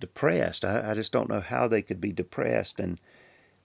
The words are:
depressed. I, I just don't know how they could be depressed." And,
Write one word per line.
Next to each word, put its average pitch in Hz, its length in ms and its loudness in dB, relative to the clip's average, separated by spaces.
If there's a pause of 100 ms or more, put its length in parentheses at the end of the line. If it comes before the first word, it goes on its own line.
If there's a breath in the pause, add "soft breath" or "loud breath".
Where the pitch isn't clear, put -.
depressed. 139 640 0
I, 110 280 0
I - 20 0
just 110 180 -2
don't 120 160 2
know 107 120 0
how 123 280 0
they 107 140 2
could 95 180 -6
be 101 120 -2
depressed." - 680 -2
And, 87 200 -4 (640 soft breath)